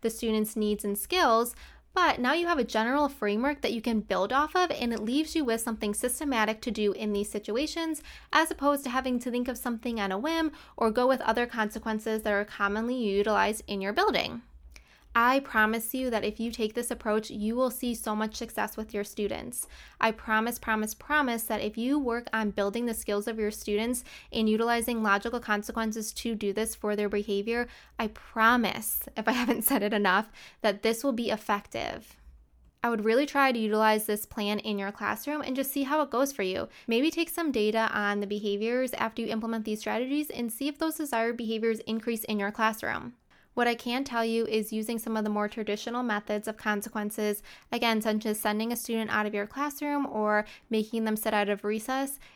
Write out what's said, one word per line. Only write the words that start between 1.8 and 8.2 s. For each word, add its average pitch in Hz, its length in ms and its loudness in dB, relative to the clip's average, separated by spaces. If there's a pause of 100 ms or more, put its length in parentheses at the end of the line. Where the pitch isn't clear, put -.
but 349 240 4
now 247 140 4
you 339 120 2
have 339 120 2
a 247 60 4
general 254 440 2
framework 262 540 0
that 196 100 0
you 226 80 -2
can 220 200 2
build 196 300 0
off 285 240 2
of, 359 160 4
and 233 220 0
it - 80 -2
leaves 277 340 0
you 311 120 2
with 226 160 2
something 220 320 -2
systematic 226 640 0
to 247 100 -4
do 208 220 2
in 214 220 -2
these 202 160 0
situations, 302 720 -2 (320)